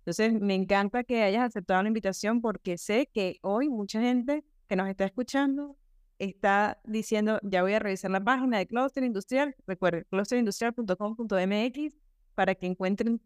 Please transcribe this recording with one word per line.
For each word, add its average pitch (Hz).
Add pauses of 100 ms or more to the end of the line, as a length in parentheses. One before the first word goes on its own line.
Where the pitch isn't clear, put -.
Entonces, 220
me 202
encanta 196
que 233
hayas 214
aceptado 190
la 214
invitación 214
porque 190
sé 226
que 190
hoy 220
mucha 220
gente 247 (240)
que -
nos 190
está 196
escuchando 277 (420)
está 202
diciendo, 214
"Ya 190
voy 190
a 214
revisar 196
la 190
página 247
de 185
Cluster 262
Industrial". 254 (100)
Recuerden, 175
clusterindustrial 233
punto 214
com 214
punto 214
M 202
X, 285 (380)
para 190
que 185
encuentren 202